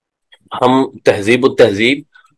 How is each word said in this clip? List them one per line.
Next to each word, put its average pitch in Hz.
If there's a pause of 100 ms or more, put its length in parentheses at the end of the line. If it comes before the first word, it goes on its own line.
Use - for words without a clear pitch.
(640)
हम 131
तहजीब 110
उत 135
तहजीब 117 (340)